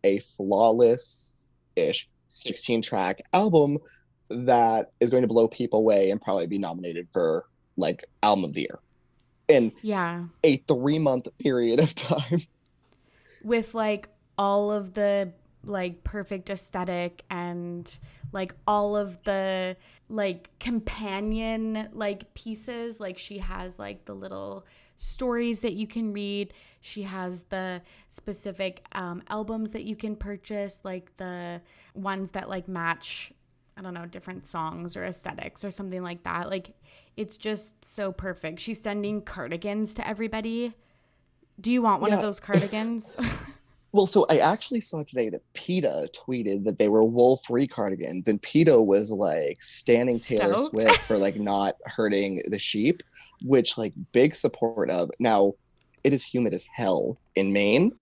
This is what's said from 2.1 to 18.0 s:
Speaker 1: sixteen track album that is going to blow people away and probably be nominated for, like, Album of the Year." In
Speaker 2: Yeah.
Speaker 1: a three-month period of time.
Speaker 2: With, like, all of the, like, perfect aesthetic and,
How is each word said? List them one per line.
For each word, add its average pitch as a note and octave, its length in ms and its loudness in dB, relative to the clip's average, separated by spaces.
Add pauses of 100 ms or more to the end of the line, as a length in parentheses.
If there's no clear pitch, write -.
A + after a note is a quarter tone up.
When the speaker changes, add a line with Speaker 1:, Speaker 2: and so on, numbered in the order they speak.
Speaker 1:
sixteen - 540 -4
track F#2+ 420 -2 (100)
album E3 460 4 (500)
that A#2 720 4
is A#2+ 100 4
going B2+ 140 4
to A#2 40 2
blow A2+ 200 6
people A#2 320 0
away G2+ 320 6
and G#2 100 -2
probably F#2+ 240 0
be G2 140 -4
nominated F2 500 -6
for, E2 360 0 (300)
like, F2 300 -2 (160)
Album G2+ 240 4
of C#2+ 80 -8
the D#2+ 80 -4
Year." - 180 -8 (680)
In B2 240 6 (100)
Speaker 2:
Yeah. F3 440 -2 (180)
Speaker 1:
a C#3+ 140 6
three-month C#3 720 0 (120)
period B2 400 2
of D#3 160 4
time. D3 440 -2 (1040)
Speaker 2:
With, A3+ 300 -2
like, G#3+ 360 -4 (280)
all G3+ 340 2
of G3 220 -4
the, G3+ 400 0 (300)
like, F3+ 400 -6
perfect G3 480 -8
aesthetic F3+ 800 -6
and, F3 680 -8 (340)